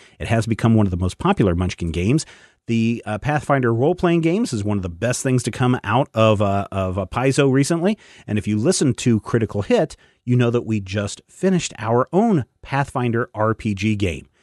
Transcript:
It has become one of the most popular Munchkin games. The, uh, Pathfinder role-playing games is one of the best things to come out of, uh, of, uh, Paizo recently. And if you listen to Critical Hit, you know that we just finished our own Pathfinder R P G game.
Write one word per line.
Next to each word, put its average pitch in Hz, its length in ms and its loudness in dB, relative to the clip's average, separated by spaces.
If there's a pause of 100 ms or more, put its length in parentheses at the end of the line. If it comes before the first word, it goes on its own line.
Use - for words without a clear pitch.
(200)
It - 80 -6
has 113 180 2
become 113 300 2
one 107 100 6
of 92 60 -2
the 90 60 -2
most 90 200 -2
popular 131 380 2
Munchkin 87 340 -4
games. 95 380 0 (400)
The, 113 400 0
uh, 107 100 -6
Pathfinder 135 560 0
role-playing 170 480 2
games 175 320 0
is 104 100 -4
one 104 140 -2
of 92 60 -4
the 92 40 -4
best 107 360 -4
things 127 180 2
to - 80 -4
come 123 340 0
out 120 300 0
of, 110 300 4
uh, 98 280 0
of, 95 280 -2
uh, 92 80 -4
Paizo 135 440 2
recently. 165 460 0 (300)
And 107 100 -2
if 104 100 -4
you 107 120 0
listen 143 340 0
to 113 280 2
Critical 107 420 -2
Hit, 208 340 0 (260)
you 123 120 0
know 120 160 4
that 120 100 0
we 110 180 -2
just 101 480 -6
finished 185 520 -2
our 117 340 0
own 185 320 2 (160)
Pathfinder 123 720 -4
R 107 220 0
P 107 180 -4
G 104 220 0
game. 85 340 -4 (140)